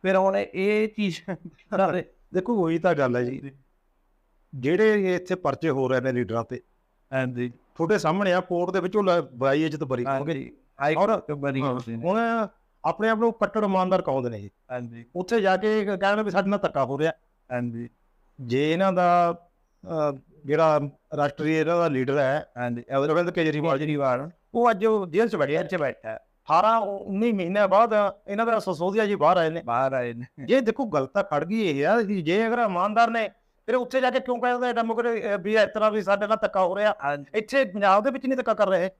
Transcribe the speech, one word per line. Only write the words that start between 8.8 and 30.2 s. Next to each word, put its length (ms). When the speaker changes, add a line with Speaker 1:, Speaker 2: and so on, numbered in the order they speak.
Speaker 2:
ਉਹ 60
ਲ-, 300
ਬਾਈ 300
ਇੱਜ਼ਤ 200
ਬਰੀ 220
Speaker 1:
ਹਾਂਜੀ। 140
Speaker 2:
ਹੋਣਗੇ। 320
Speaker 1:
ਹਾਈ 140
Speaker 2:
ਔਰ 120
Speaker 1:
ਕੋਰਟ 240
ਬਰੀ 300
Speaker 2:
ਹਾਂ, 60
Speaker 1:
ਹੋਣਗੇ। 280
Speaker 2:
ਹੁਣ 520
ਆਪਣੇ 240
ਆਪ 80
ਨੂੰ 160
ਕੱਟੜ 300
ਇਮਾਨਦਾਰ 380
ਕਹਾਉਂਦੇ 280
ਨੇ 120
ਜੀ। 100
Speaker 1:
ਹਾਂਜੀ। 340
Speaker 2:
ਉੱਥੇ 260
ਜਾ 160
ਕੇ 280
ਕਹਿਣਗੇ 380
ਵੀ 80
ਸਾਡੇ 180
ਨਾਲ 100
ਧੱਕਾ 260
ਹੋ 140
ਰਿਹਾ। 120
Speaker 1:
ਹਾਂਜੀ। 380
Speaker 2:
ਜੇ 320
ਇਹਨਾਂ 200
ਦਾ, 460
ਅਹ, 320
ਜਿਹੜਾ 360
ਰਾਸ਼ਟਰੀ 400
ਇਹਨਾਂ 220
ਦਾ 100
ਲੀਡਰ 300
ਹੈ, 280
Speaker 1:
ਹਾਂਜੀ। 240
Speaker 2:
ਅਰਵਿੰਦ 500
ਕੇਜਰੀਵਾਲ 480
ਜੀ, 60
Speaker 1:
ਕੇਜਰੀਵਾਲ। 440
Speaker 2:
ਉਹ 180
ਅੱਜ 140
ਉਹ 220
ਜੇਲ੍ਹ 220
'ਚ 60
ਬੈਠਾ। 160
Speaker 1:
ਜੇਲ੍ਹ 160
'ਚ 80
ਬੈਠਾ। 400
Speaker 2:
ਅਠਾਰਾਂ 640
ਉੱਨੀ 520
ਮਹੀਨਿਆਂ 360
ਬਾਅਦ 260
ਇਹਨਾਂ 180
ਦਾ 140
ਸਸੋਦੀਆ 460
ਜੀ 100
ਬਾਹਰ 220
ਆਏ 120
ਨੇ। 160
Speaker 1:
ਬਾਹਰ 280
ਆਏ 200
ਨੇ। 320